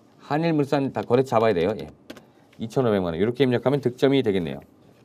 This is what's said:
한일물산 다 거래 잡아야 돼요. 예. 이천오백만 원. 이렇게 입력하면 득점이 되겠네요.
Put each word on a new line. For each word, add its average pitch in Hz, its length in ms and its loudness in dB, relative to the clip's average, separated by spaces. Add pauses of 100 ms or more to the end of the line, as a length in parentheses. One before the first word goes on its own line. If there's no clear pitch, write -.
(180)
한일물산 147 760 0
다 107 100 -4
거래 127 220 2
잡아야 113 300 2
돼요. 90 260 0
예. - 80 -12 (680)
이천오백만 107 560 0
원. 82 60 -4
이렇게 120 240 0
입력하면 127 360 0
득점이 131 420 2
되겠네요. 85 380 -2 (440)